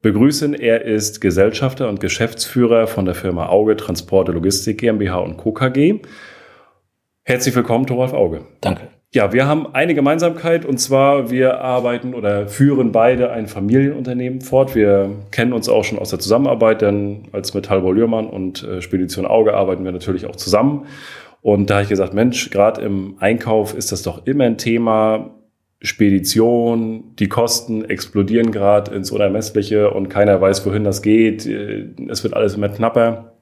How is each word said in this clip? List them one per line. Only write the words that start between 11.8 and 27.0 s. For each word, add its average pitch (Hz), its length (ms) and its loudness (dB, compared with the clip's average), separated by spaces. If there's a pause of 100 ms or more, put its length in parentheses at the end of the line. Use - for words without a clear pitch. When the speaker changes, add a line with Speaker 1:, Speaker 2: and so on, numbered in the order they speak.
Speaker 1:
oder 104 360 -2
führen 131 440 2
beide 120 380 4
ein 113 160 -6
Familienunternehmen 127 960 -2
fort. 131 320 0
Wir 101 360 4 (200)
kennen 123 240 0
uns 117 160 -2
auch 107 140 4
schon 104 140 -6
aus - 120 -8
der 95 80 -6
Zusammenarbeit, 113 640 2
denn 101 500 -2
als 101 220 -8
Metallbau 98 380 0
Lührmann 110 340 2
und, 95 360 -8
äh, 98 200 -8
Spedition 92 420 -4
Auge 107 300 4
arbeiten 95 320 -2
wir 92 60 -6
natürlich 90 340 -6
auch - 100 -12
zusammen. 135 480 0 (560)
Und 101 300 2
da 101 60 2
hab 101 80 2
ich 101 40 -8
gesagt, 95 240 -2
Mensch, 120 380 0
grad 101 260 2
im 98 440 -6
Einkauf 110 540 0
ist - 160 -6
das 95 120 -6
doch - 240 -8
immer 135 180 2
ein 113 140 0
Thema. 110 720 0 (500)
Spedition, 113 1400 0